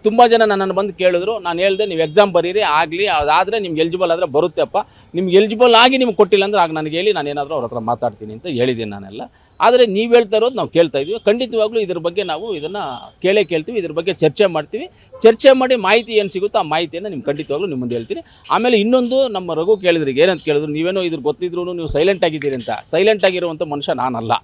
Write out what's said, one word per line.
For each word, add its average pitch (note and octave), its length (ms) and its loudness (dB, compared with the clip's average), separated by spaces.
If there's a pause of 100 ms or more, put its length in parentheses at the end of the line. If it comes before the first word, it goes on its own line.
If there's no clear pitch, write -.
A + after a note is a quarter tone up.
ತುಂಬ A3 240 4
ಜನ A3+ 180 4
ನನ್ನನ್ನು G3 300 0
ಬಂದು G3 180 -2
ಕೇಳಿದ್ರು, F#3 460 0
ನಾನು F3 200 -6
ಹೇಳ್ದೆ, G3 280 0
"ನೀವು E3 140 -4
ಎಕ್ಸಾಮ್ F3 320 4
ಬರೀರಿ, F3+ 280 2
ಆಗಲಿ, E3 460 0
ಅದಾದರೆ F3 520 2
ನಿಮ್ಗೆ E3+ 220 -4
ಎಲಿಜಿಬಲ್ E3+ 300 0
ಆದರೆ F3 160 0
ಬರುತ್ತೆಪ್ಪ, D#3 500 0 (380)
ನಿಮ್ಗೆ F3+ 220 0
ಎಲಿಜಿಬಲ್ A3 380 4
ಆಗಿ B3+ 240 6
ನಿಮ್ಗೆ A#3+ 180 0
ಕೊಟ್ಟಿಲ್ಲ G3 280 4
ಅಂದ್ರೆ G3+ 180 0
ಆಗ E3 80 0
ನನಗೆ D#3 260 -4
ಹೇಳಿ, G3+ 160 0
ನಾನು D3 160 -4
ಏನಾದರೂ C#3+ 260 -6
ಅವ್ರ B2+ 100 -2
ಹತ್ರ A#2 140 -8
ಮಾತಾಡ್ತೀನಿ" A2 540 -4
ಅಂತ A2+ 140 -14
ಹೇಳಿದ್ದೀನಿ A#2+ 440 -2
ನಾನೆಲ್ಲ. G2+ 320 -14 (380)
ಆದರೆ A#3+ 260 6
ನೀವು A3+ 280 0
ಹೇಳ್ತಾ A3 220 4
ಇರೋದು A#3+ 200 0
ನಾವು E3 120 -4
ಕೇಳ್ತಾ E3 300 2
ಇದೀವಿ. F3+ 260 -4
ಖಂಡಿತವಾಗ್ಲೂ A3+ 560 -2
ಇದ್ರ F3+ 180 -4
ಬಗ್ಗೆ F3 240 -4
ನಾವು F#3 320 -6
ಇದನ್ನ D#3+ 220 -8 (460)
ಕೇಳೇ G3 220 2
ಕೇಳ್ತೀವಿ, F3 340 -4
ಇದ್ರ E3 140 -6
ಬಗ್ಗೆ E3+ 200 -4
ಚರ್ಚೆ D#3+ 340 0
ಮಾಡ್ತೀವಿ. F3+ 440 -6 (320)
ಚರ್ಚೆ A#3 300 6
ಮಾಡಿ B3+ 240 2
ಮಾಹಿತಿ G#3+ 360 0
ಏನು G#3 160 0
ಸಿಗುತ್ತೋ G3+ 300 -4
ಆ G3 40 0
ಮಾಹಿತಿಯನ್ನು E3 480 -4
ನಿಮ್ಗೆ C#3+ 160 -8
ಖಂಡಿತವಾಗ್ಲೂ D3 420 -4
ನಿಮ್ಮ C3+ 120 -6
ಮುಂದೆ A#2+ 160 -4
ಹೇಳ್ತೀನಿ. A#2 240 -8 (300)
ಆಮೇಲೆ A3 300 2
ಇನ್ನೊಂದು B3 480 2
ನಮ್ಮ F#3 260 -6
ರಘು F3 220 2
ಕೇಳಿದ್ರಿಗೆ D#3+ 440 0
ಏನಂತ F3 240 2
ಕೇಳಿದ್ರು, D3+ 280 0
"ನೀವೇನೋ F3 280 -2
ಇದ್ರ E3 180 -4
ಗೊತ್ತಿದ್ರೂ F3 540 -4
ನೀವು E3 140 -6
ಸೈಲೆಂಟ್ E3 380 0
ಆಗಿದ್ದೀರಿ" D3 300 -2
ಅಂತ. A#2+ 160 -8 (140)
ಸೈಲೆಂಟ್ G3 400 2
ಆಗಿರುವಂಥ F3 380 -2
ಮನುಷ್ಯ D3 320 -4
ನಾನಲ್ಲ A#2+ 380 -4 (100)